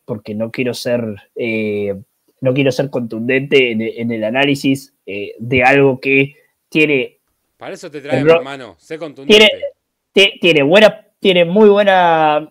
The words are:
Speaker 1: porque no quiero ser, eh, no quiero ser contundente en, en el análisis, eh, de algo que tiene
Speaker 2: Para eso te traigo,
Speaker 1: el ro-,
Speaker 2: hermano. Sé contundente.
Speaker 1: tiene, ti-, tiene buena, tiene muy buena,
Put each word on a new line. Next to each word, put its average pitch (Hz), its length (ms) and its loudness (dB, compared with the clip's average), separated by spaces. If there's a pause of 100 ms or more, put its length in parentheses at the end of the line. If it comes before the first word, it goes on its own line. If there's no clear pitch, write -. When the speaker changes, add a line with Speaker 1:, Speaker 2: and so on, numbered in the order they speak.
Speaker 1:
porque 110 300 -12
no 113 160 -8
quiero 123 220 -6
ser, 120 300 -4 (320)
eh, 107 600 -4 (440)
no 131 140 -2
quiero 135 180 0
ser 139 180 -4
contundente 127 840 -2
en, 110 100 -4
en 117 280 -6
el 113 140 -6
análisis, 135 720 -2 (100)
eh, 98 320 -12
de 123 260 -2
algo 135 360 4
que 139 380 0 (320)
tiene 147 500 -2 (380)
Speaker 2:
Para 143 180 -16
eso 175 160 -18
te 147 100 -14
traigo, 135 200 -4
Speaker 1:
el 147 60 0
ro-, 165 100 6
Speaker 2:
hermano. 131 420 -12
Sé - 180 -16
contundente. 170 500 2
Speaker 1:
tiene, - 40 0 (600)
ti-, 196 280 0
tiene 156 240 2
buena, 190 420 4 (140)
tiene 180 260 2
muy 208 240 4
buena, 170 800 2